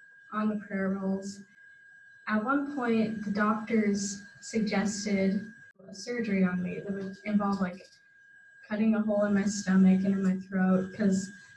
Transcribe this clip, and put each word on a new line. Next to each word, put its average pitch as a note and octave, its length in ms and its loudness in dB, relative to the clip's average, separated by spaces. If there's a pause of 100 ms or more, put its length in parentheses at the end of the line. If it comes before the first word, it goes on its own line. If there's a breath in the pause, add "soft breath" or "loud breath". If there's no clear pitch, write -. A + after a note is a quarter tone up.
(320)
on G#3+ 180 0
the G#3 60 -2
prayer G3 340 -2
rolls. F#3+ 500 -4 (880 soft breath)
At G#3+ 160 0
one C#4 320 0
point, A3+ 480 0
the G3 60 -4
doctors G#3 920 0 (180)
suggested G3+ 1120 0 (380)
a - 60 -18
surgery G#3 500 -2
on F3+ 180 0
me F3+ 180 -6
that G3+ 120 -6
would G3 320 -8
involve, G3+ 360 0
like, - 260 -6 (840)
cutting A3 260 2
a G#3 80 2
hole G#3 220 0
in G3+ 100 2
my G3 100 2
stomach F#3+ 600 4
and G3 100 2
in F#3+ 80 -2
my F#3+ 140 2
throat F#3 580 0
'cause F#3+ 360 0 (260 loud breath)